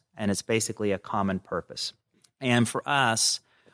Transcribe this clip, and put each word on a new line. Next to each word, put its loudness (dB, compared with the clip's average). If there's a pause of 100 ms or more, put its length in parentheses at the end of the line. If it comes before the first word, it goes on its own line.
(160)
and -2
it's -2
basically 0
a 0
common -2
purpose. -8 (480)
And 4
for -4
us, 2 (320)